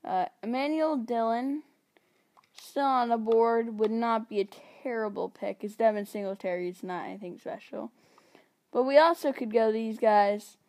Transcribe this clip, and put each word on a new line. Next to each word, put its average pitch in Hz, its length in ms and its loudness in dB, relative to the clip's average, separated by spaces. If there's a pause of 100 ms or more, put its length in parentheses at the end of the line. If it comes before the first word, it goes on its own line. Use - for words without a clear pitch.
Uh, 185 220 0 (160)
Emmanuel 294 540 -2
Dillon, 240 640 -2 (960)
still - 220 -6
on 254 280 2
the 233 60 2
board, 226 640 2
would 220 140 0
not 226 360 0
be 208 120 -2
a 196 80 -2 (340)
terrible 214 460 -4
pick, 196 340 -8
as 208 140 -10
Devin 214 280 2
Singletary 190 640 -6
is 180 140 -12
not 180 220 -8
anything 190 340 -12
special. - 540 -12 (800)
But 247 100 2
we 277 160 6
also 320 340 4
could 233 200 -6
go 226 180 2
these 220 300 -4
guys. 208 560 2 (120)